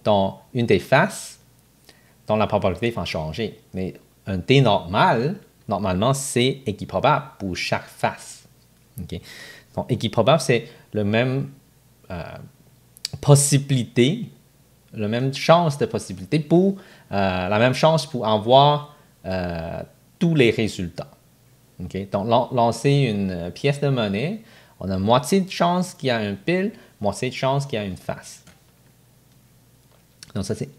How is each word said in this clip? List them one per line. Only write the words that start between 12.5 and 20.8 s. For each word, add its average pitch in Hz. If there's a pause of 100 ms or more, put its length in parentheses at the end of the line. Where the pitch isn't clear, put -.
possibilité, 139 (640)
la 107
même 127
chance 160
de -
possibilité 98
pour, 185 (360)
euh, 92
la 104
même 127
chance 156
pour 117
avoir, 131 (280)
euh, 85 (360)
tous 170
les 123
résultats. 101 (720)